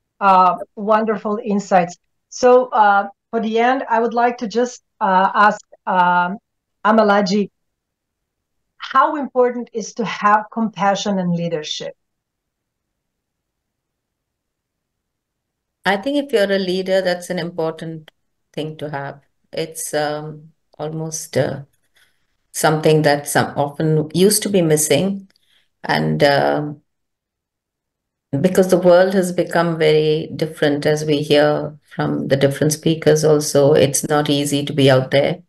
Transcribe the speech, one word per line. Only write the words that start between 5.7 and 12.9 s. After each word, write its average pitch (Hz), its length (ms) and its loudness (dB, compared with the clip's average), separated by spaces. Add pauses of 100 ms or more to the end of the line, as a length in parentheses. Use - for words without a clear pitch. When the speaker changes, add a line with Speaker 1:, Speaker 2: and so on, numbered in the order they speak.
Speaker 1:
um, 180 520 2 (460)
Amalaji, 208 640 2 (1300)
how 302 400 0
important 247 560 -2
is 208 220 -10
to 233 100 -6
have 208 480 0
compassion 202 640 -2
in 175 140 -2
leadership? 170 640 -6 (4000)